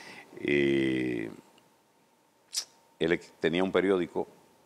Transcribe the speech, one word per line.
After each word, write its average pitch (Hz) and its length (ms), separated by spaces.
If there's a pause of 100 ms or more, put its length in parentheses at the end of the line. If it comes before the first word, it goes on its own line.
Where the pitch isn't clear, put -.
(400)
Eh, 65 880 (1700)
él 82 120
ex-, - 280
tenía 85 240
un 95 80
periódico 92 560 (380)